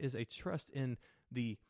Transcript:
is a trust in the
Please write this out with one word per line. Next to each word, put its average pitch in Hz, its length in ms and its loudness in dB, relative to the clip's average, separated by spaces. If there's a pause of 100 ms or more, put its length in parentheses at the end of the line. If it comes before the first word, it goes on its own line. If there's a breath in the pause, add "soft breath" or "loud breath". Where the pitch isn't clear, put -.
is 135 140 2
a 123 100 0
trust - 460 -4
in 131 260 0 (340 soft breath)
the 120 280 0 (120)